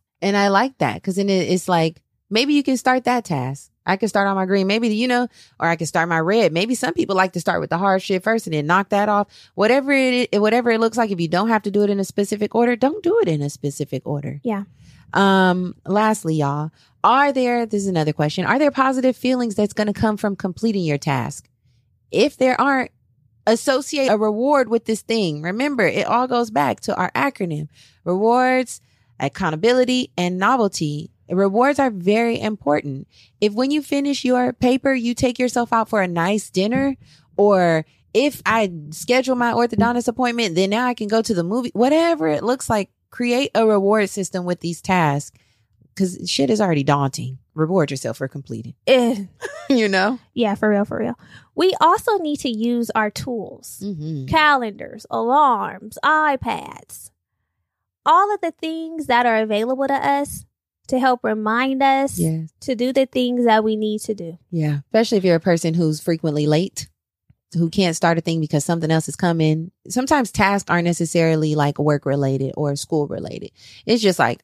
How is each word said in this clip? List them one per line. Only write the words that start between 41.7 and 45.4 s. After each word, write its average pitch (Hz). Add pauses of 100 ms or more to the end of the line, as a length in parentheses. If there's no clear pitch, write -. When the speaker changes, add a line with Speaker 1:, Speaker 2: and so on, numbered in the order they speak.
Speaker 1:
whatever 311
it 302
looks 247
like, 208 (200)
create 247
a 220
reward 202
system 185
with 175
these 175
tasks, 151 (600)